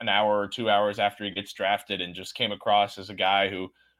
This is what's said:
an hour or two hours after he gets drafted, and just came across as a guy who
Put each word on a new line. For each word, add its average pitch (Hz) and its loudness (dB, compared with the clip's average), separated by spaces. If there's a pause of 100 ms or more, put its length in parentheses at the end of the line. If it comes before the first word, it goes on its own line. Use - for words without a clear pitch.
an 113 -4
hour 104 2
or 101 -2
two 92 -2
hours 104 4
after 101 0
he 101 -6
gets 98 -10
drafted, 98 -2
and 87 -8
just 92 -14
came 113 -4
across 101 2
as 98 -14
a 101 -12
guy 95 2
who 92 -6 (300)